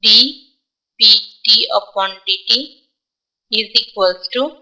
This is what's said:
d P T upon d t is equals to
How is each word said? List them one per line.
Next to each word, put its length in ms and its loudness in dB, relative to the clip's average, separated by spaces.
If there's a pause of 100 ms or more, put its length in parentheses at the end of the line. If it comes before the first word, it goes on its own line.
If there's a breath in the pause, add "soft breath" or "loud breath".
d 40 -2 (920)
P 20 2 (420)
T 300 2
upon 360 -2 (140)
d 140 -2 (100)
t 380 -4 (640)
is 240 -4
equals 600 -2
to 100 0 (180)